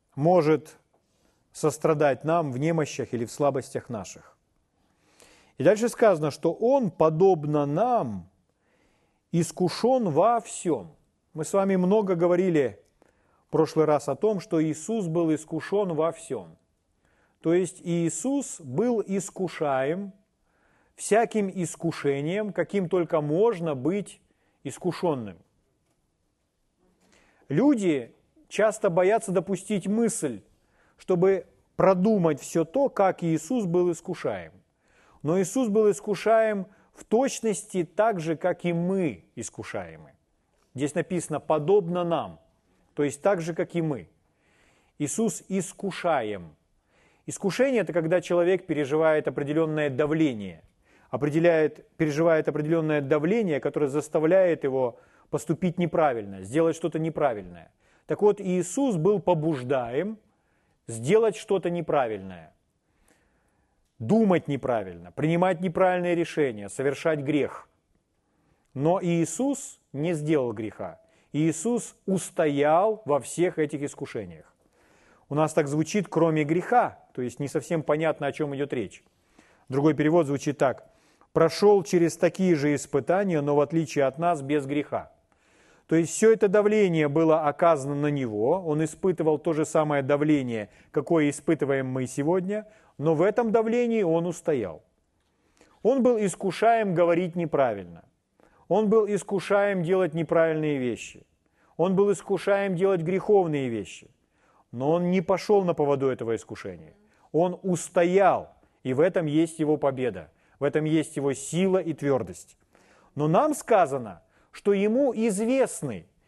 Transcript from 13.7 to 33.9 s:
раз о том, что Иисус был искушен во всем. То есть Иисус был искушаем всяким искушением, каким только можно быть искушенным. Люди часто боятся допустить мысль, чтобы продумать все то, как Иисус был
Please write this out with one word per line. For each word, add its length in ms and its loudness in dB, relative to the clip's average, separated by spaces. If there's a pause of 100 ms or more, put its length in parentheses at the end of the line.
раз 240 0
о 80 -2
том, 240 0
что 200 -2
Иисус 460 -4
был 260 0
искушен 600 -4
во 180 0
всем. 460 -12 (840)
То 120 2
есть 300 -2
Иисус 800 -4
был 440 -2
искушаем 1080 -4 (840)
всяким 540 0
искушением, 1040 -4
каким 340 -2
только 320 0
можно 560 0
быть 460 -4 (420)
искушенным. 760 -6 (2000)
Люди 640 0 (320)
часто 420 0
боятся 440 2
допустить 540 -2
мысль, 540 -2 (540)
чтобы 500 2 (300)
продумать 640 4
все 240 -2
то, 240 0
как 360 0
Иисус 420 -2
был 260 2